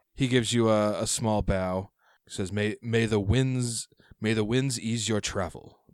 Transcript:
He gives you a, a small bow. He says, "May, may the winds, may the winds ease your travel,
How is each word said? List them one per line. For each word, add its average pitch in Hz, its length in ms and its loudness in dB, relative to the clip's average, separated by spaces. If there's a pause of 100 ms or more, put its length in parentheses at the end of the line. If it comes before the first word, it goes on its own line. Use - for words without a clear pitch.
(140)
He 135 140 -2
gives 120 240 2
you 117 160 4
a, 104 340 2
a 110 40 -2
small 107 340 0
bow. 95 520 -2 (340)
He - 80 -20
says, 95 180 -4
"May, 104 300 0
may 113 240 2
the 107 140 2
winds, 120 680 0 (320)
may 110 140 0
the 110 100 2
winds 127 340 0
ease 110 300 -2
your 107 140 2
travel, - 560 -6 (160)